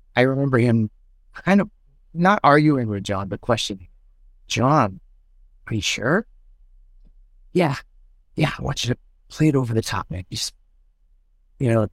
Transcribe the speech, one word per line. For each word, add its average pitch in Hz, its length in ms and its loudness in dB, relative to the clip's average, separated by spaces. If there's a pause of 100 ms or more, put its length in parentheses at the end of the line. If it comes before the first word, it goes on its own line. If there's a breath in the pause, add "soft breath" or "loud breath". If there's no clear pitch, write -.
(180)
I 123 60 4
remember 131 340 0
him 113 340 2 (420)
kind 196 280 2
of 208 80 -6 (440)
not 185 300 2
arguing 143 460 4
with 101 160 -6
John, 98 240 -4
but 101 100 -8
questioning. 101 480 -4 (600)
"John, 117 520 0 (680)
are 117 80 -6
you 101 60 -4
sure?" 139 460 -2 (1300)
"Yeah. 160 240 0 (580)
Yeah, 151 240 0
I - 20 -12
want 135 220 -6
you 117 120 -2
to - 40 -10 (300)
play 156 180 0
it 143 80 2
over 120 180 -2
the 110 80 0
top, - 300 -8
man. 90 180 -10
Just, - 240 -10 (1040)
you 123 140 0
know, 113 220 2